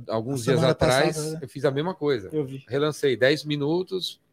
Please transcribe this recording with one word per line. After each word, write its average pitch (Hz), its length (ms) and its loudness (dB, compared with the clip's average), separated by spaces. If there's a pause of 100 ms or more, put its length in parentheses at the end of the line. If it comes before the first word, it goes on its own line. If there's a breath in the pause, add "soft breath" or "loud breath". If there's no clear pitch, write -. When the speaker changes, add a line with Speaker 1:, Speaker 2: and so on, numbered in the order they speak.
Speaker 1:
alguns 113 340 -4
Speaker 2:
A - 20 -6
Speaker 1:
dias 131 120 4
Speaker 2:
semana - 140 4
Speaker 1:
atrás, 143 460 2
Speaker 2:
passada, 156 160 -6
né? 160 100 -8
Speaker 1:
eu 127 60 -10
fiz 135 180 -6
a 135 40 2
mesma 160 240 -2
coisa. 135 380 -2
Speaker 3:
Eu 151 120 -2
vi. 135 220 -12
Speaker 1:
Relancei 143 500 0
dez 147 280 4
minutos, 165 760 -2 (140)